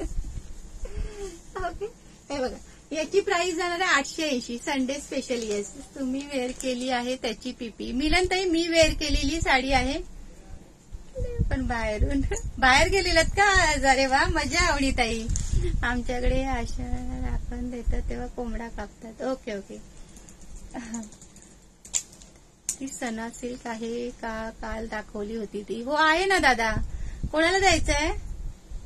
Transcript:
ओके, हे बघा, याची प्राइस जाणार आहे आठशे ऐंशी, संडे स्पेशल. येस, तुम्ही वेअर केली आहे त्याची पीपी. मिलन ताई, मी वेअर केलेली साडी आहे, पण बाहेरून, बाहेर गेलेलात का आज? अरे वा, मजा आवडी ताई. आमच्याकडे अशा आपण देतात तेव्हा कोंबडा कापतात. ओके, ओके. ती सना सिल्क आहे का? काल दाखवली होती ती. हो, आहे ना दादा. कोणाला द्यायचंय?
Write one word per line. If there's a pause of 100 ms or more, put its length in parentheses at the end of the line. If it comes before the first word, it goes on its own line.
(1600)
ओके, (440)
हे
बघा, (360)
याची
प्राइस
जाणार
आहे
आठशे
ऐंशी,
संडे
स्पेशल.
येस,
तुम्ही
वेअर
केली
आहे
त्याची
पीपी.
मिलन
ताई,
मी
वेअर
केलेली
साडी
आहे, (1300)
पण
बाहेरून, (380)
बाहेर
गेलेलात
का
आज?
अरे
वा,
मजा
आवडी
ताई. (560)
आमच्याकडे
अशा
आपण
देतात
तेव्हा
कोंबडा
कापतात.
ओके,
ओके. (3000)
ती
सना
सिल्क
आहे
का?
काल
दाखवली
होती
ती.
हो,
आहे
ना
दादा. (600)
कोणाला
द्यायचंय? (760)